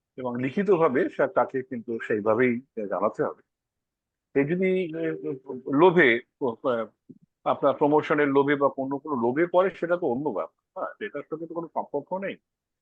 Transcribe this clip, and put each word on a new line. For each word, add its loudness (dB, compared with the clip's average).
এবং -6
লিখিতভাবে 2
সে, 0
তাকে -2
কিন্তু -10
সেইভাবেই 2
জানাতে -2
হবে। -4
সে 4
যদি, 0
এ, -4
লোভে, 6
ও, -2
আহ, -2
আপনার 2
প্রমোশনের 2
লোভে 4
বা 2
অন্য -6
কোনো -6
লোভে 0
পড়ে, 2
সেটা -2
তো -4
অন্য -2
ব্যাপার, -8
হ্যাঁ, -10
সেটার -10
সঙ্গে -12
তো -16
কোনো -8
সম্পর্ক -8
নেই। -8